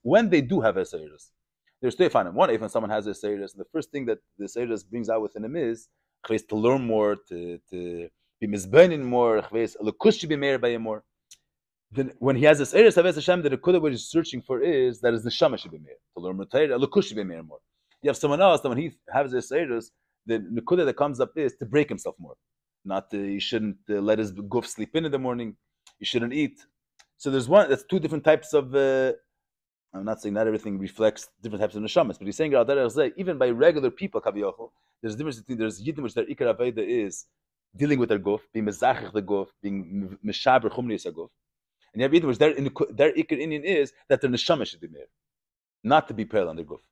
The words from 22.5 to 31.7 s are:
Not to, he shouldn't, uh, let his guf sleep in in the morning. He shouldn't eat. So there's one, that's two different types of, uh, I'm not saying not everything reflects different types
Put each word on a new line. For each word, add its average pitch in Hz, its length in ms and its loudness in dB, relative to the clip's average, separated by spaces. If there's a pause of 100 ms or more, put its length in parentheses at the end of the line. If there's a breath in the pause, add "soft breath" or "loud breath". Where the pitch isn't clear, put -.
Not 98 280 -6
to, 101 100 -6
he 98 180 -6
shouldn't, 107 380 -4 (100)
uh, 107 60 -2
let 104 240 2
his 107 140 -2
guf 101 340 -4
sleep - 300 -8
in 165 100 0
in 143 60 -6
the 139 60 0
morning. 120 380 -6 (420)
He 107 60 -14
shouldn't 120 280 -2
eat. 143 280 -4 (560)
So - 140 -6
there's 131 180 0
one, 180 200 8
that's 131 160 0
two 185 140 0
different 156 260 -4
types 156 280 2
of, 135 220 0
uh, 135 380 2 (800)
I'm 95 100 -10
not 107 160 -4
saying 104 140 -4
not 110 120 0
everything 107 320 -4
reflects 104 500 -2 (140)
different 104 200 -6
types 104 120 -2